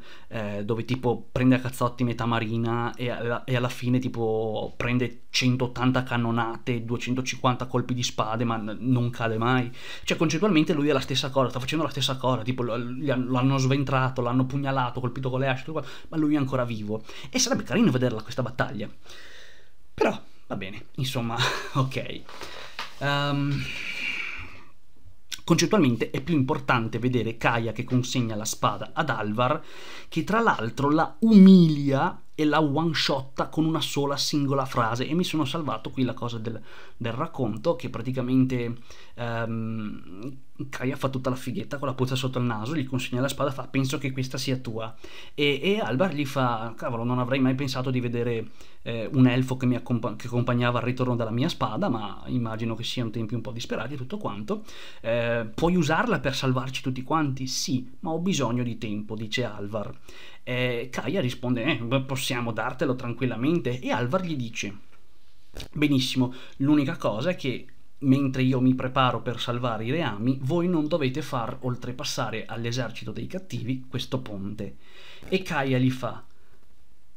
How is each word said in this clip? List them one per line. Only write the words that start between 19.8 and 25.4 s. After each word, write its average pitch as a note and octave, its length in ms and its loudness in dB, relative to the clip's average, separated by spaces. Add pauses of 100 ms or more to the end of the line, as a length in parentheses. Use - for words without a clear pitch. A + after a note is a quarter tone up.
Però, - 260 2 (280)
va A#2+ 80 -6
bene, G2 300 -8 (100)
insomma, A#2+ 420 -2 (200)
<laughs> - 160 -6
ok. C3+ 480 -2 (760)
Ehm, C#3+ 640 2 (1800)